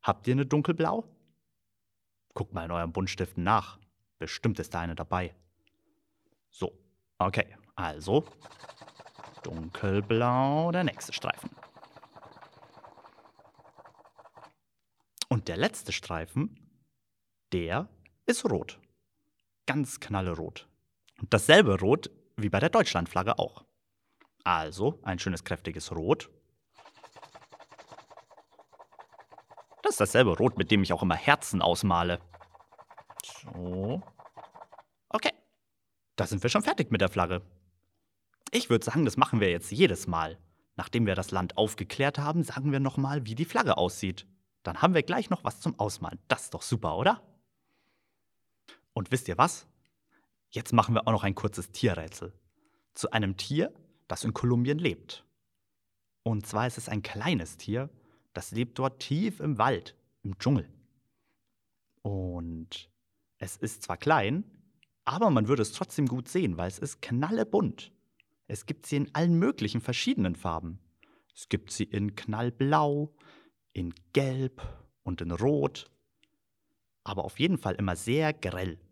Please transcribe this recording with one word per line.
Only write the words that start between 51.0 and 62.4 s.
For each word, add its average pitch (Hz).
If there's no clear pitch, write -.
auch 113
noch 104
ein 98
kurzes -
Tierrätsel. 87
Zu -
einem 98
Tier, 160
das -
in 110
Kolumbien 123
lebt. 123
Und 107
zwar 110
ist 123
es 120
ein 104
kleines 107
Tier, 123
das -
lebt 120
dort 131
tief 185
im 147
Wald, 113
im 95
Dschungel. 131
Und 87